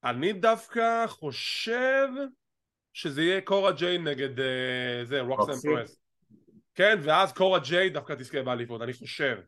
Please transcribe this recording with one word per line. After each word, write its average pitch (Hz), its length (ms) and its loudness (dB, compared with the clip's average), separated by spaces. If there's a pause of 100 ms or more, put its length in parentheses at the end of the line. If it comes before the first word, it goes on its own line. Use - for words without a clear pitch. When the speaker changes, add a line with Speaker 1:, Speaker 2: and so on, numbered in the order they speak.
Speaker 1:
אני 127 300 0
דווקא 226 720 0
חושב 247 1000 -2 (880)
שזה 143 280 -4
יהיה 185 200 2
קורה 190 300 2
ג'ייד 175 300 0
נגד, 135 380 -4
אה, 127 680 -2
זה, 131 160 -2
רוקסן 127 300 0
Speaker 2:
רוקסי? 131 160 -4
Speaker 1:
פרז. 143 320 -2 (760)
כן, 208 280 6
ואז 165 300 4
קורה 185 260 4
ג'ייד 175 340 2
דווקא - 200 -6
תזכה 131 300 -6
באליפות, 120 380 -4
אני 120 120 -6
חושב. 127 420 -2 (120)